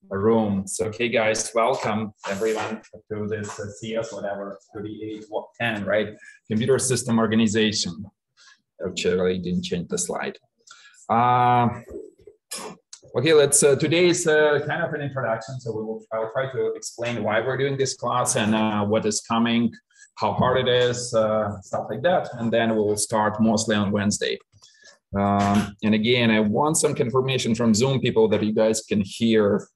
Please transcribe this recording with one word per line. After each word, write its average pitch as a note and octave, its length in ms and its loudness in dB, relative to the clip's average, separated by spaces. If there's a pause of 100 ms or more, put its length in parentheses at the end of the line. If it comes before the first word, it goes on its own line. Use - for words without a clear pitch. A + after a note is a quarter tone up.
room. G2+ 600 0
So, - 180 -4
okay, A#2 220 -4
guys, A2+ 440 0
welcome A2+ 600 -2 (160)
everyone G#2+ 520 -4 (300)
to G#2 160 -6
this, G#2 320 -6
uh, G#2 120 -8
C A2 260 -8
S A2 160 -6
whatever, G2+ 440 -8 (160)
thirty-eight, G#2+ 580 -10
what, G#2 160 -8 (140)
ten, A2 240 -4
right? G2+ 260 0 (380)
Computer A#2+ 300 2
system A#2 400 0
organization. G#2+ 880 0 (840)
Actually, F#2 480 0
I F#2 40 -4
didn't F2+ 260 -2
change F2 240 -6
the - 100 -4
slide. - 400 -6 (680)
Uh, B2 720 4 (1400)
okay, C#3 180 2
let's, C#3+ 300 6
uh, C#3+ 100 6
today D#3+ 360 2
is, E3 180 0
uh, D3+ 400 4
kind E3 160 -4
of D#3 100 -6
an D3 60 -6
introduction. B2+ 580 -6
So A2 180 -8
we G#2+ 60 -6
will, A2 300 -8
I'll A2+ 180 -4
try C3 220 -4
to A2 220 -2
explain A#2 500 -8
why G#2+ 160 0
we're C3 160 -2
doing C#3 200 -2
this C3+ 180 -2
class B2 420 -2
and, G#2+ 180 2
uh, G#2+ 300 0
what G2+ 220 0
is G#2+ 160 -2
coming, A#2 500 0 (460)
how G#2 160 0
hard B2+ 240 2
it A#2+ 100 0
is, B2 460 2
uh, G#2+ 480 0
stuff - 280 -8
like A2 120 -6
that. F3 320 2
And A#2 180 -2
then A#2 240 2
we'll G#2 200 2
start G#2+ 440 0
mostly A2 340 2
on G#2 160 0
Wednesday. G2+ 480 -2 (760)
Um, G2+ 680 2
and G#2+ 100 4
again, A#2 360 2
I A2 100 4
want C#3+ 380 2
some D3 160 0
confirmation B2+ 600 0
from A2+ 200 2
Zoom C3 260 2
people A2+ 280 2
that G2+ 140 0
you G#2+ 120 -2
guys A2 260 2
can G2+ 240 -2
hear. G#2 720 2